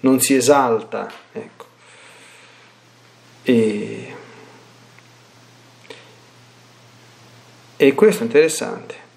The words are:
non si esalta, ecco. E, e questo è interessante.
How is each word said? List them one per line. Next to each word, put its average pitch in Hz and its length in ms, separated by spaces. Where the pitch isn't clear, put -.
non 131 180
si 135 160
esalta, 120 720
ecco. - 340
E, 107 720
e 139 160
questo 208 300
è - 20
interessante. 123 760